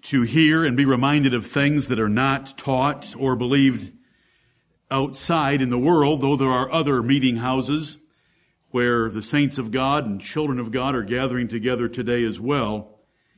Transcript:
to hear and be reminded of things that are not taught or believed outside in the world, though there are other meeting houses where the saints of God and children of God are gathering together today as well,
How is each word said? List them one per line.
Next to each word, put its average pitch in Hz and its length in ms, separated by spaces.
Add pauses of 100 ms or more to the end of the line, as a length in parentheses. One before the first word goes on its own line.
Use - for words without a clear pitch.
to 135 200
hear 151 420
and 127 140
be 139 80
reminded 135 480
of 117 140
things 143 400
that 120 100
are 110 100
not 135 520
taught 139 580
or 131 180
believed 123 560 (1000)
outside 143 720
in 123 80
the 123 80
world, 151 420
though 139 140
there 135 120
are 127 240
other 143 300
meeting 127 360
houses 135 600 (720)
where 120 400
the 104 140
saints 143 340
of 113 140
God 135 340
and 101 160
children 151 380
of 113 100
God 127 240
are 123 80
gathering 123 460
together 117 400
today 120 360
as 110 160
well, 113 600 (380)